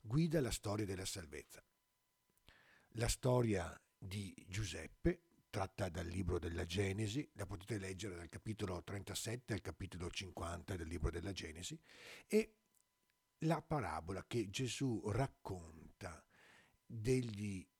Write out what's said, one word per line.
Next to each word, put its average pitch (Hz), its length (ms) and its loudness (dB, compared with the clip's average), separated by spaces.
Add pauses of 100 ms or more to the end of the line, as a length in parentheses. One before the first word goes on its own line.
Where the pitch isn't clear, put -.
guida 156 400 6
la 117 120 4
storia 107 340 0
della 95 180 -2
salvezza. 78 580 -8 (1300)
La 113 160 2
storia 110 720 4 (200)
di 98 340 -4 (160)
Giuseppe, 92 760 -2 (240)
tratta 95 400 -2
dal 87 160 -2
libro 90 320 2
della 85 260 -2
Genesi, 101 720 0
la 104 100 -4
potete 104 320 -4
leggere 95 400 -4
dal 85 140 -10
capitolo 101 520 -2
trentasette 101 720 -4
al 92 80 0
capitolo 87 480 -6
cinquanta 85 680 -4
del 82 100 -4
libro 80 240 2
della 87 220 -4
Genesi, 87 460 -6 (480)
e - 300 2 (840)
la 160 200 4
parabola 90 640 -2
che 113 240 0
Gesù 120 640 0
racconta 87 1120 -4 (600)
degli 110 840 2 (120)